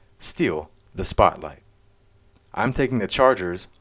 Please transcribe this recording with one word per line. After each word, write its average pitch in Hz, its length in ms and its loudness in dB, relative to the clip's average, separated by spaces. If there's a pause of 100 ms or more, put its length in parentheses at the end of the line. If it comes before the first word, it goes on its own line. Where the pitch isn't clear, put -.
(180)
steal 80 520 -4 (220)
the 92 120 -6
spotlight? 80 560 2 (960)
I'm 117 160 -2
taking 127 280 -2
the 98 80 -4
Chargers 92 580 2 (140)